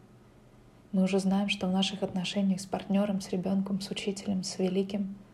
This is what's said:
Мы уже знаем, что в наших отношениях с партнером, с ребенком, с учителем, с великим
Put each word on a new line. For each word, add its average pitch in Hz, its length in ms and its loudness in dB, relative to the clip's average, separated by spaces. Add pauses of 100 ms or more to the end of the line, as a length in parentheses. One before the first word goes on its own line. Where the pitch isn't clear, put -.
(920)
Мы 190 120 4
уже 190 160 4
знаем, 196 300 2
что - 180 -2
в 185 40 0
наших 190 320 0
отношениях 190 580 0
с - 40 -10
партнером, 196 540 0
с - 100 -8
ребенком, 196 520 0
с - 80 -8
учителем, 196 540 -2
с - 160 -8
великим 196 560 0 (180)